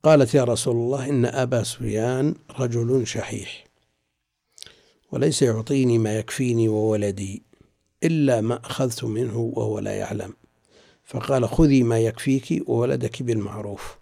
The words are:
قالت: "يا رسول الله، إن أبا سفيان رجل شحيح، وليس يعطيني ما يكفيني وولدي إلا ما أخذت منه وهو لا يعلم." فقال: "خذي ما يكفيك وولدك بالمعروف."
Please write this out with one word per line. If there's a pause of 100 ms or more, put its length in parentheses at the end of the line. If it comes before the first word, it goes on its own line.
قالت:
"يا
رسول
الله،
إن
أبا
سفيان (240)
رجل
شحيح، (1500)
وليس
يعطيني
ما
يكفيني
وولدي (600)
إلا
ما
أخذت
منه
وهو
لا
يعلم." (720)
فقال:
"خذي
ما
يكفيك
وولدك
بالمعروف."